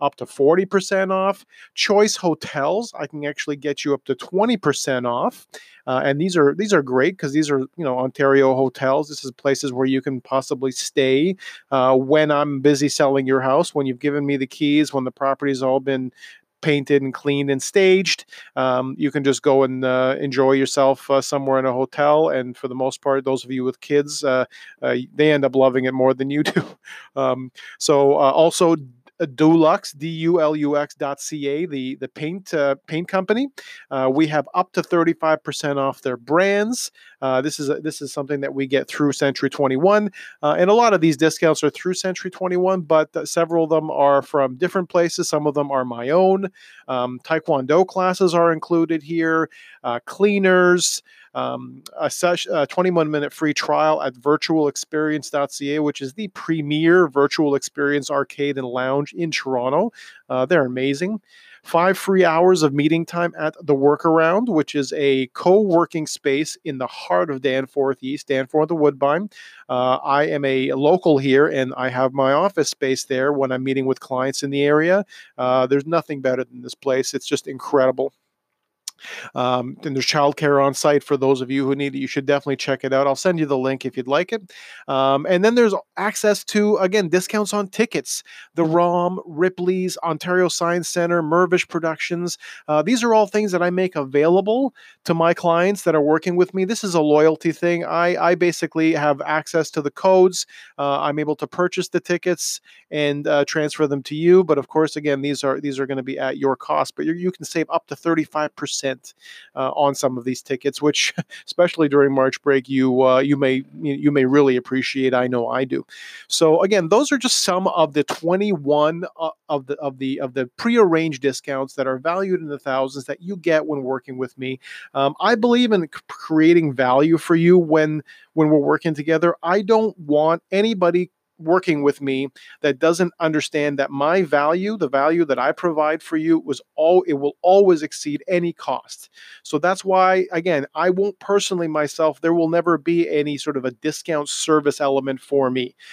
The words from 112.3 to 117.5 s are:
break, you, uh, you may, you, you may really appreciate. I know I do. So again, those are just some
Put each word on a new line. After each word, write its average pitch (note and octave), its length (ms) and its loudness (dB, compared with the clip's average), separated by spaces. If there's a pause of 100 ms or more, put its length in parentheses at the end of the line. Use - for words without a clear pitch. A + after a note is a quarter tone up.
break, C3+ 260 2
you, C3 340 2
uh, B2+ 180 6
you C#3+ 180 0
may, C3 260 0 (160)
you, D3 140 -4
you D3 160 2
may C#3 160 2
really C#3 300 4
appreciate. C3 580 -2
I B2+ 140 0
know A#2+ 200 -2
I B2+ 160 -2
do. C3+ 220 -6 (420)
So E3 340 4
again, F#3+ 280 2
those C4+ 200 4
are D4 60 2
just A#3+ 260 -2
some F#3 260 0